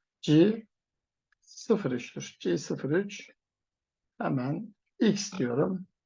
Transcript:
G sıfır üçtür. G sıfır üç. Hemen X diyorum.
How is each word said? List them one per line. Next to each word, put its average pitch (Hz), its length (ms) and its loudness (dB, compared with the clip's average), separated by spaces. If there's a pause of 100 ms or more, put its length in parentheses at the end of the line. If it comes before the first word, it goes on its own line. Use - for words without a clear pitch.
(220)
G 185 440 6 (760)
sıfır - 500 -2
üçtür. - 480 -8
G 175 180 -2
sıfır 143 340 -6
üç. 202 380 -4 (920)
Hemen 156 540 -4 (240)
X - 380 0
diyorum. 143 500 -2 (180)